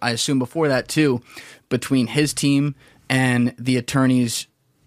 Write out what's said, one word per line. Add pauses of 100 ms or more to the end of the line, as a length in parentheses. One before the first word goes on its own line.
I
assume
before
that,
too, (480)
between
his
team (360)
and
the
attorneys, (400)